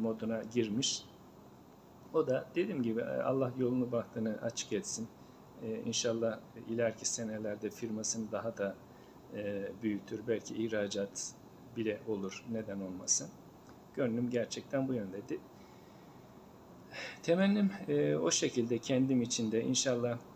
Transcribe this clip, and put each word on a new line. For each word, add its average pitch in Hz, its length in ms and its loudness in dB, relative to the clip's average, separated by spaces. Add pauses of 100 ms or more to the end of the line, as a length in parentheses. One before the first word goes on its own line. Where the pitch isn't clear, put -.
moduna 113 420 0
girmiş. 113 640 0 (1080)
O 156 120 4
da 127 280 2
dediğim 170 280 0
gibi, 113 180 2
e, 131 220 0
Allah 131 360 2
yolunu 127 340 2
bahtını 110 500 0
açık - 300 -4
etsin. 107 360 -2 (540)
E, 110 240 -4
inşallah 113 540 0 (280)
ileriki 113 400 0
senelerde 107 640 -2
firmasını 110 640 -4
daha 107 260 -4
da, 98 160 0 (600)
e, 101 340 -4 (140)
büyütür. 107 460 -2
Belki 110 360 -2
ihracat 101 680 -2 (440)
bile 107 220 2 (100)
olur. 98 420 -2
Neden 104 300 -4
olmasın? 92 480 -2 (680)
Gönlüm 120 360 0
gerçekten 123 580 0
bu 131 60 0
yöndeydi. 101 460 -4 (1800)
Temennim, 196 480 6 (180)
e, 147 280 4
o 165 140 2
şekilde 120 480 4
kendim 131 440 4
için 113 300 0
de 117 100 4
inşallah, 123 560 2 (180)